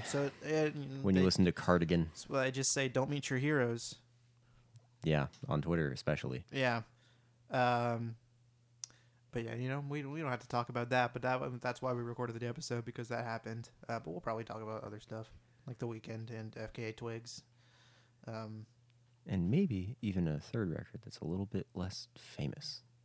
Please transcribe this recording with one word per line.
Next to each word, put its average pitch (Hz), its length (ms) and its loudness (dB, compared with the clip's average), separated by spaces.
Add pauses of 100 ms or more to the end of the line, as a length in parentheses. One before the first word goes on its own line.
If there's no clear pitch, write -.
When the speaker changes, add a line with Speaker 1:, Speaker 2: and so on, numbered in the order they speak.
Speaker 1:
so, 143 240 2 (120)
and 147 640 0
Speaker 2:
When 95 100 6
you 92 60 10
Speaker 1:
they 92 60 10
Speaker 2:
listen 92 180 8
to 85 80 8
Cardigan. 85 520 6 (100)
Speaker 1:
That's - 160 -10
why 135 160 2
I 135 40 2
just 131 220 2
say, 135 160 2
"Don't 131 220 2
meet 143 180 -2
your 131 100 2
heroes." 127 580 2 (1080)
Speaker 2:
Yeah, 76 240 4 (200)
on 76 140 2
Twitter 80 320 2
especially. 67 580 -2
Speaker 1:
Yeah. 123 300 0 (680)
Um, 120 680 2 (1160)
but 117 120 -2
yeah, 113 120 -4
you 127 120 -2
know, 143 180 -2
we, 147 200 -4
we 151 160 -6
don't 135 80 -2
have 120 100 0
to - 80 -18
talk 120 220 0
about 120 200 0
that, 123 220 4
but 120 100 -6
that, 127 380 0
that's 123 220 -4
why 127 100 0
we 120 80 -2
recorded 117 400 -4
the 120 80 -2
episode, 120 380 -4
because 120 220 -8
that 120 180 -2
happened. 113 420 -6 (180)
Uh, 117 120 -4
but 80 140 -8
we'll 87 100 -6
probably 113 220 -2
talk 110 180 -10
about 107 200 -6
other 104 180 -10
stuff, 110 280 -10 (380)
like 127 120 -10
The 123 80 -4
Weeknd 113 440 -8
and 110 260 -8
F 110 160 -8
K 120 120 -6
A 110 100 -4
Twigs. 117 480 -8 (840)
Um, 110 380 -8 (640)
Speaker 2:
And 90 240 2
maybe 120 520 2
even 95 260 2
a 76 120 0
third 104 300 -2
record - 340 -6
that's - 140 -14
a - 80 -8
little 95 200 -2
bit 98 280 -4
less 92 420 -6
famous. - 640 -8 (220)